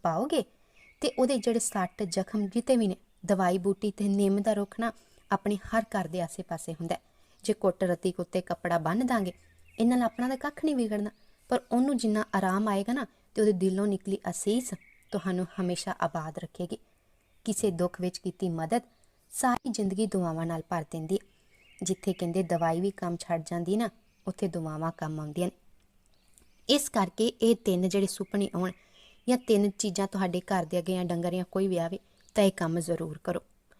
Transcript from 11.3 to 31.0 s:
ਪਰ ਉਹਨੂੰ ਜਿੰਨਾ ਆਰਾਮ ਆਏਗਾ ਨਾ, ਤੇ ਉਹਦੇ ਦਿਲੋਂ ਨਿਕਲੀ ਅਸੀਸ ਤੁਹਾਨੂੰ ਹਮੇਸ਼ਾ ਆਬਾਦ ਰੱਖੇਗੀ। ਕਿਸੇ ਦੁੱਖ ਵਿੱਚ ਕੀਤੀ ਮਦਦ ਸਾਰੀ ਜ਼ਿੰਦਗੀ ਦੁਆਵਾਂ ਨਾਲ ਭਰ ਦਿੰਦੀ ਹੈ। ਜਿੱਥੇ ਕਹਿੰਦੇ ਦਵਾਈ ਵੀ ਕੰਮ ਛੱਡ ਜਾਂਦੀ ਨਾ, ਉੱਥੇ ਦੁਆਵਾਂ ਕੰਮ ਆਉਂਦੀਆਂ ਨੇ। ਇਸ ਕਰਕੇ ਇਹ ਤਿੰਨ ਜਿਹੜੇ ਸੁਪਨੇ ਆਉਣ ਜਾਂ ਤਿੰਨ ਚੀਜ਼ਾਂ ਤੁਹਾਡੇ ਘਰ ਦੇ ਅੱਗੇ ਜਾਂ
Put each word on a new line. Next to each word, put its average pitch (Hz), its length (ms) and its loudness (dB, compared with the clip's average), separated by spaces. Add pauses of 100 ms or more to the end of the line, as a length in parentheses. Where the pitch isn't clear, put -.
ਪਰ 247 120 2 (120)
ਉਹਨੂੰ 262 240 4
ਜਿੰਨਾ 214 280 2 (100)
ਆਰਾਮ 196 340 2
ਆਏਗਾ 202 240 0
ਨਾ, 254 140 -2 (280)
ਤੇ 220 60 0
ਉਹਦੇ 214 120 6
ਦਿਲੋਂ 190 340 2
ਨਿਕਲੀ 196 320 -2 (120)
ਅਸੀਸ 226 440 0 (360)
ਤੁਹਾਨੂੰ 185 360 -2 (140)
ਹਮੇਸ਼ਾ 180 400 -2
ਆਬਾਦ 156 380 -4
ਰੱਖੇਗੀ। - 400 -8 (640)
ਕਿਸੇ 214 260 0
ਦੁੱਖ 175 300 -2
ਵਿੱਚ 180 180 -4
ਕੀਤੀ 180 300 -4
ਮਦਦ 160 340 0 (480)
ਸਾਰੀ 247 400 0
ਜ਼ਿੰਦਗੀ 202 360 0
ਦੁਆਵਾਂ 165 400 -2
ਨਾਲ 165 220 -4
ਭਰ 165 220 -2
ਦਿੰਦੀ 160 240 -4
ਹੈ। - 140 -4 (540)
ਜਿੱਥੇ 185 300 -2
ਕਹਿੰਦੇ 175 300 -2
ਦਵਾਈ 165 380 0
ਵੀ 196 100 0
ਕੰਮ 175 260 -4
ਛੱਡ 165 300 -4
ਜਾਂਦੀ 175 300 -2
ਨਾ, 226 120 0 (380)
ਉੱਥੇ 190 220 -2
ਦੁਆਵਾਂ 160 480 -4
ਕੰਮ 156 240 -6
ਆਉਂਦੀਆਂ 151 260 -2
ਨੇ। - 60 -4 (1160)
ਇਸ - 200 4
ਕਰਕੇ 220 440 0 (100)
ਇਹ 226 140 6
ਤਿੰਨ 185 320 0
ਜਿਹੜੇ 196 180 2
ਸੁਪਨੇ 196 480 -4
ਆਉਣ 180 160 -2 (580)
ਜਾਂ 247 100 4
ਤਿੰਨ 208 320 4
ਚੀਜ਼ਾਂ 196 360 -2
ਤੁਹਾਡੇ 180 340 -2
ਘਰ 180 240 -2
ਦੇ 175 140 -4
ਅੱਗੇ 180 160 -2
ਜਾਂ 180 100 0